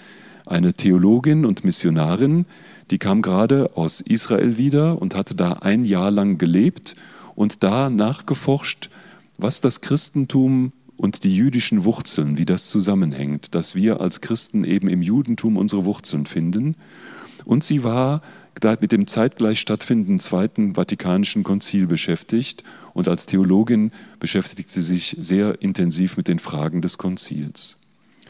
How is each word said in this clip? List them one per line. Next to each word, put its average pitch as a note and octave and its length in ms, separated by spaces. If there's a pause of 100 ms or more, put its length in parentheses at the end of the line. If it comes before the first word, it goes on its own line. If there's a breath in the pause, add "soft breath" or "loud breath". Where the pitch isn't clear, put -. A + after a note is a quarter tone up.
(460 loud breath)
eine F2 280
Theologin A#2 720
und G2+ 200
Missionarin, F#2 800 (440 loud breath)
die G2 100
kam G2 220
gerade A2+ 540
aus E2 240
Israel A2+ 580
wieder D3 440
und F#2 120
hatte G2 220
da F2 180
ein A2 300
Jahr G2 260
lang G2+ 280
gelebt F2+ 580 (400 loud breath)
und G#2 280
da A#2 260
nachgeforscht, C3 1000 (480 loud breath)
was A2 220
das - 220
Christentum C3 880 (240)
und - 280
die F#2+ 120
jüdischen A2+ 500
Wurzeln, D2 520
wie D#2+ 80
das F2+ 240
zusammenhängt, D#2+ 840
dass E2+ 180
wir G2+ 260
als - 220
Christen A2 420
eben F#2+ 240
im F2+ 140
Judentum A2+ 560
unsere G2 280
Wurzeln D2+ 420
finden. G#2 480 (720 loud breath)
Und B2 180
sie C#3+ 200
war B2+ 380 (380 loud breath)
da A2 200
mit G#2 120
dem G2+ 160
zeitgleich A2+ 520
stattfindenden G#2 600
Zweiten G2 560
Vatikanischen F#2+ 680
Konzil G2 440
beschäftigt E2+ 760 (300 loud breath)
und F2 140
als - 180
Theologin G#2+ 680 (280 loud breath)
beschäftigte - 640
sich F2 380
sehr G2 420
intensiv F2+ 540
mit F2+ 120
den F2 120
Fragen D#2 420
des E2+ 180
Konzils. - 800 (500 loud breath)